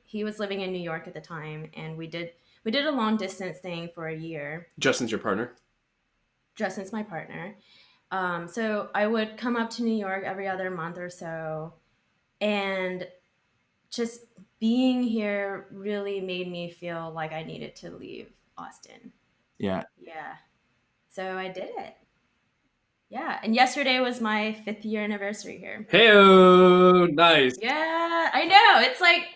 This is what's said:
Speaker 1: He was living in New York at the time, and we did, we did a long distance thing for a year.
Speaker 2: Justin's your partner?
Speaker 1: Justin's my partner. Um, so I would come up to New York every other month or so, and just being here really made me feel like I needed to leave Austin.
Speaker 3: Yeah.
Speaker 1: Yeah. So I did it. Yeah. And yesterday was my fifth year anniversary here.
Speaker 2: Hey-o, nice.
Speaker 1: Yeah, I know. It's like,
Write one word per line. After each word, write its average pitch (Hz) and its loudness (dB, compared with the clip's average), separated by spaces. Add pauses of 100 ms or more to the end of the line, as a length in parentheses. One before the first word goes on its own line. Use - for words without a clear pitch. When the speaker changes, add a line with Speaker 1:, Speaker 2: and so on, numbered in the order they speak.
Speaker 1:
He 214 -10
was 214 -8
living 196 -6
in 185 -6
New 180 -8
York 165 -10
at 175 -18
the 156 -14
time, 156 -14
and 160 -14
we 165 -12
did, 170 -12 (340)
we 226 -2
did 277 -2
a 311 -2
long 220 0
distance 190 -8
thing 170 -12
for 165 -12
a 160 -8
year. 160 -12 (100)
Speaker 2:
Justin's 123 -2
your 101 -6
partner? 110 -4 (1000)
Speaker 1:
Justin's 196 -8
my 214 -8
partner. 170 -12 (560)
Um, 180 -6
so 214 -4
I 208 0
would 220 -4
come 240 -4
up 226 -4
to 240 -8
New 226 -2
York 196 -6
every 196 -6
other 185 -6
month 170 -8
or 180 -10
so, 160 -10 (680)
and 190 -4 (840)
just 233 -6 (400)
being 254 2
here 208 -4
really 202 -8
made 180 -8
me 175 -10
feel 170 -12
like 156 -8
I 160 -10
needed 156 -14
to 170 -16
leave - -18 (280)
Austin. - -20 (460)
Speaker 3:
Yeah. 92 -4 (160)
Speaker 1:
Yeah. 156 -18 (760)
So 185 -10
I 190 -8
did 269 -10
it. - -14 (1120)
Yeah. 254 -8
And 220 0
yesterday 254 2
was 240 -2
my 214 -2
fifth 214 -12
year 214 -4
anniversary 208 -8
here. 180 -14
Speaker 2:
Hey-o, 185 10
nice. 151 6
Speaker 1:
Yeah, 330 -2
I 320 0
know. 370 8
It's 254 -4
like, 339 4 (120)